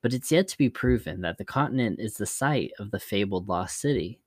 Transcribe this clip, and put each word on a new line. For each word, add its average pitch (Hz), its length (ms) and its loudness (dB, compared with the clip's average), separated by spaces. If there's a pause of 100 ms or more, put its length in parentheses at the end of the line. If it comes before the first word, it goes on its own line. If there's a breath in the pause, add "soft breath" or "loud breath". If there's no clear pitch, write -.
but 123 100 4
it's 127 180 -2
yet 180 180 6
to - 100 -10
be 135 100 6
proven 113 540 0
that 85 160 -2
the 95 60 -8
continent 127 560 0
is 110 140 -6
the 101 120 -4
site 135 520 0
of 104 120 -8
the 95 100 -4
fabled 98 480 -2
lost 90 320 -2
city. 113 460 -2